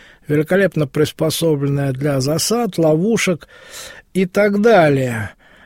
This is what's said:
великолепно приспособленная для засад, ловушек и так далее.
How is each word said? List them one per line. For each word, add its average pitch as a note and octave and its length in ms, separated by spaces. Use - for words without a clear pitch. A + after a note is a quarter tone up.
великолепно D#3 600
приспособленная C#3+ 1040
для C3+ 280
засад, F3+ 560
ловушек E3+ 680
и F#3+ 120
так G3+ 360
далее. C3+ 680